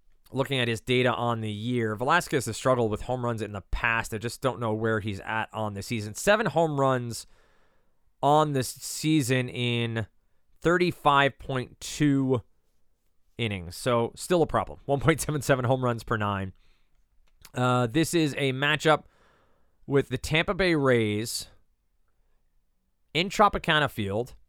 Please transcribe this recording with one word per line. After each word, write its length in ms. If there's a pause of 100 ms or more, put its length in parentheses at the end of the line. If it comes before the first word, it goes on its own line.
(320)
Looking 260
at 100
his 140
data 320
on 280
the 100
year, 440
Velasquez 520
has 100
struggled 320
with 140
home 200
runs 200
in 80
the 100
past. 500
I 60
just 240
don't 180
know 140
where 260
he's 200
at 340
on 220
the 80
season. 320
Seven 320
home 320
runs 480 (960)
on 300
the 100
season 880
in 580 (560)
thirty-five 760
point 420
two 640 (960)
innings. 380
So 400
still 260
a 60
problem. 380
One 140
point 220
seven 220
seven 220
home 200
runs 180
per 140
nine. 360 (1000)
Uh, 340
this 260
is 240
a 160
matchup 500 (840)
with 220
the 80
Tampa 360
Bay 220
Rays 720 (1700)
in 160
Tropicana 600
Field. 460 (140)